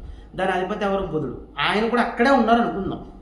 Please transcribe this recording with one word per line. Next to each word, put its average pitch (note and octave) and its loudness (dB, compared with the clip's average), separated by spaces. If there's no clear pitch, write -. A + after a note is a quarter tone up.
దాని F#3+ 0
అధిపతి F#3 -2
ఎవరు? F#3+ 0
బుధుడు. C#3 -6
ఆయన G3 2
కూడా A#3 2
అక్కడే A#3+ 2
ఉన్నారు A#3 6
అనుకుందాం. - -4